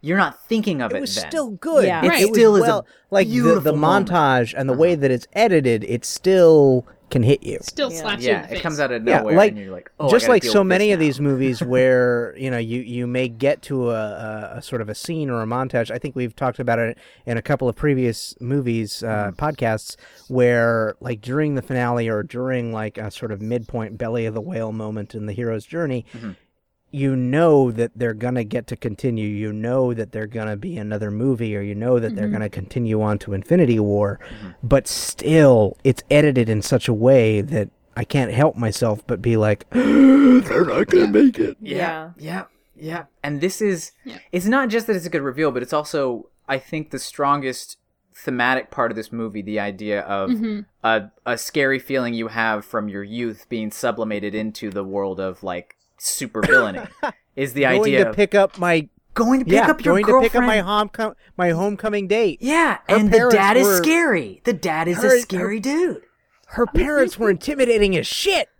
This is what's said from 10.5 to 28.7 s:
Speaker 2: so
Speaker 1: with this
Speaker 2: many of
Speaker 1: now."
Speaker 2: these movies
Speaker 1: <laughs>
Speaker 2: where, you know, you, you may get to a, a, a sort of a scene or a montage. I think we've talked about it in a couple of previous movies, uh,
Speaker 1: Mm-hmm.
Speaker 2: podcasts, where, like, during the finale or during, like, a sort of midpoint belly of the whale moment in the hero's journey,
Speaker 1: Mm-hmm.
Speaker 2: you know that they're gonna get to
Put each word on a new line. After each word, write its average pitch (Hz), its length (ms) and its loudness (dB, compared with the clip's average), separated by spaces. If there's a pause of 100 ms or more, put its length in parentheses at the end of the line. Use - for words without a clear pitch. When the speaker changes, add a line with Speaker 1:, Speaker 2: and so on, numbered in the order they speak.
Speaker 2:
so 208 100 4
Speaker 1:
with 190 40 2
this - 40 0
Speaker 2:
many 202 200 2
of 190 80 2
Speaker 1:
now." 160 80 4
Speaker 2:
these 135 140 -2
movies 135 420 0
Speaker 1:
<laughs> 127 100 -2
Speaker 2:
where, 123 640 2
you 131 140 -6
know, 123 80 -4
you, 117 220 -6
you 120 260 -8
may 127 220 -2
get 123 340 -2
to 127 300 -4
a, - 20 -2
a, 107 600 -8
a 120 60 -14
sort 117 200 -8
of 104 60 -10
a 107 80 -8
scene 156 340 -6
or 117 100 -2
a 110 60 -4
montage. 120 460 -4
I 123 60 -6
think 135 180 -8
we've 123 180 -4
talked - 240 -4
about 120 220 -2
it 117 180 -4 (260)
in 117 140 -4
a 113 40 -6
couple 135 260 -2
of 113 80 -2
previous 131 640 -2
movies, 120 640 -4
uh, 107 260 -4
Speaker 1:
Mm-hmm. 85 140 -14
Speaker 2:
podcasts, 117 500 -4 (320)
where, 117 720 2
like, 117 200 -8
during 143 340 -2
the 127 80 -4
finale 120 460 -2
or 107 160 -2
during, 123 480 -6
like, 107 260 -8
a 107 140 -8
sort 110 180 -10
of 101 100 -8
midpoint 110 580 -6
belly 117 280 -4
of 107 80 -6
the 113 60 -6
whale 113 320 -6
moment 107 420 -8
in 107 120 -8
the 104 60 -8
hero's 113 320 -6
journey, 147 480 -6
Speaker 1:
Mm-hmm. 113 200 -12 (600)
Speaker 2:
you 139 240 -2
know 135 540 2
that 117 260 -2
they're 117 180 -4
gonna 120 300 -4
get 110 240 -6
to 117 80 -8